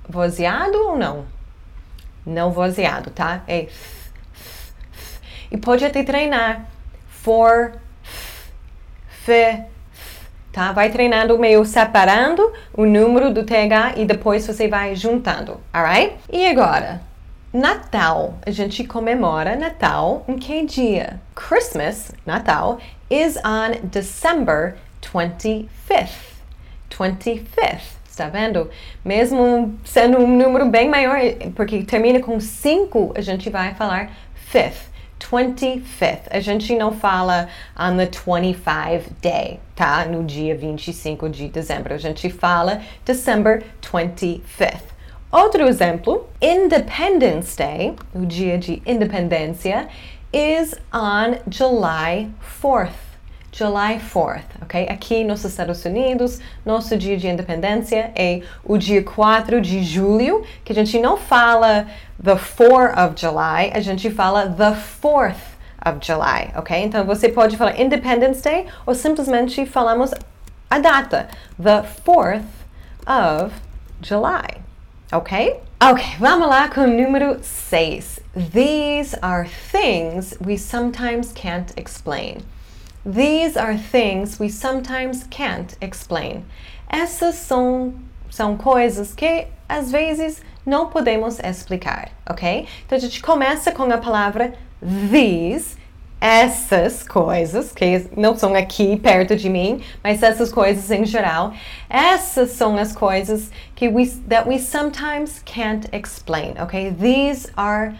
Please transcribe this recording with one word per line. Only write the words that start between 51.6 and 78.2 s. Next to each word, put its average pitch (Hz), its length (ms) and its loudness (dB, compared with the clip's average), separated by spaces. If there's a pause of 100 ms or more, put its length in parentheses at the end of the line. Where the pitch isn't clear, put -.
fourth. 226 640 -2 (480)
July 214 500 -2
fourth, 165 460 -4 (160)
ok? 180 260 -4
Aqui 226 340 -2
nos 208 220 -4
Estados 175 400 -6
Unidos, 247 560 -2 (260)
nosso 220 300 -2
dia 196 200 -2
de 180 120 -4
independência 208 880 -2
é 180 260 0 (220)
o 208 120 2
dia 196 280 2
quatro 220 560 4
de 190 240 0
julho, 214 600 2 (200)
que - 80 -6
a - 20 -4
gente 214 240 2
não 277 180 4
fala 226 720 4 (340)
the 190 160 6
four 247 600 8
of 175 160 4
July, 160 580 0
a 208 80 0
gente 190 300 -2
fala 196 380 2
the 208 260 4
fourth 247 800 0 (300)
of 151 140 -2
July, - 560 -2
ok? 170 260 -2
Então, 214 220 -2
você 208 240 2
pode 220 280 4
falar 214 240 0
Independence 254 640 2
Day 349 240 0 (180)
ou 247 80 -2
simplesmente 262 720 0
falamos 247 460 0 (560)
a 269 120 2
data, 277 480 2 (340)
the 208 220 6 (200)
fourth 214 380 4 (640)
of 190 480 2 (460)
July, 226 640 -2 (520)
ok? 208 460 0 (200)
Ok, 254 220 6 (160)
vamos 311 300 4
lá 277 200 4
com 277 120 -2
o 262 60 6
número 262 560 2
seis. - 760 -4 (320)